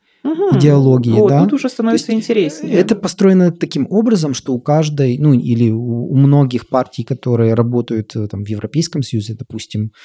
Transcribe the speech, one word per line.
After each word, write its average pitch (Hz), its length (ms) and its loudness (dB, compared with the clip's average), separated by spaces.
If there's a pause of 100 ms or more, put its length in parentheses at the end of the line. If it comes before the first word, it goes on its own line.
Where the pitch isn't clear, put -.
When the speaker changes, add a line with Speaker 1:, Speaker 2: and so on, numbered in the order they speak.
(220)
Speaker 1:
Мгм. 320 360 0
Speaker 2:
идеологию, 131 560 4
Speaker 1:
Вот, 196 160 4
Speaker 2:
да? 143 140 4
Speaker 1:
тут 208 100 0
уже 262 160 -4
становится 233 380 -2
Speaker 2:
То 220 40 -2
есть 220 160 -2
Speaker 1:
интереснее. 214 460 -2
Speaker 2:
это 185 200 2
построено 185 580 2
таким 156 360 -4
образом, 190 460 0
что - 180 -6
у 123 80 -2
каждой, 147 560 0
ну, 147 160 2
или 120 380 2
у, 117 420 -4
у - 40 -2
многих 139 520 2
партий, 127 360 -4
которые 117 500 0
работают, 120 600 -2
э, 107 120 -4
там, 101 160 -10
в 101 40 -10
Европейском 123 540 -4
Союзе, 110 360 -6
допустим, 107 540 -8 (120)